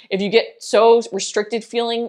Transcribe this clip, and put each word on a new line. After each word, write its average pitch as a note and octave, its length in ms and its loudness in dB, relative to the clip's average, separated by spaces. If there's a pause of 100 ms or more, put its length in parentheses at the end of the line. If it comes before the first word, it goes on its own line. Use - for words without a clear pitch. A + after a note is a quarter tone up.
If F#3+ 140 -4
you G3+ 80 -2
get - 320 0
so A#3 400 4 (100)
restricted G#3+ 500 -4
feeling, A#3 460 -6